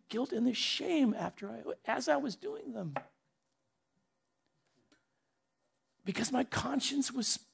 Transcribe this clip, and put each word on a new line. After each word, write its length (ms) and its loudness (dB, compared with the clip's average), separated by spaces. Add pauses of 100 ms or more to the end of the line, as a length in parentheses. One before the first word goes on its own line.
guilt 240 -2
and 140 2
the 80 4
shame 640 2
after 300 -4
I, 140 -10 (280)
as 180 0
I 80 6
was 200 -2
doing 360 -8
them. 220 -6 (3000)
Because 280 -2
my 120 2
conscience 680 0
was, 260 0 (160)